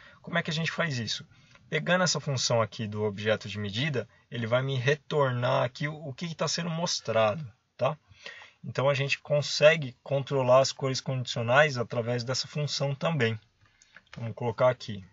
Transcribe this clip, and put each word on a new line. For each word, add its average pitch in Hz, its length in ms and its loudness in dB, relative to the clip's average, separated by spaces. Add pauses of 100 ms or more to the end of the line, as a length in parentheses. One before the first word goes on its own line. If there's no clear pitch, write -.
(220)
Como 170 160 -4
é 170 60 0
que - 60 -4
a 160 40 -2
gente 160 180 -2
faz 160 260 -2
isso? - 280 -4 (440)
Pegando 175 360 2
essa 151 160 0
função 123 400 0
aqui 107 260 -2
do 107 160 -4
objeto 104 460 0
de 98 100 -8
medida, 110 480 -2 (240)
ele 117 160 -4
vai 123 140 2
me 135 160 -2
retornar 131 880 0
aqui 147 240 -6
o, 156 180 -12
o 131 60 -10
que 175 160 -8
que 160 60 -8
tá 165 120 -2
sendo 170 220 -4
mostrado, 165 760 0 (300)
tá? 143 220 0 (680)
Então 131 260 0
a 143 40 2
gente 139 260 -2
consegue 147 840 4
controlar 135 600 4
as 131 100 2
cores 131 300 -4
condicionais 131 760 2
através 120 460 -2
dessa 120 240 -4
função 139 480 -2
também. 123 420 0 (800)
Vamos 117 200 -8
colocar 120 340 2
aqui. 104 440 -6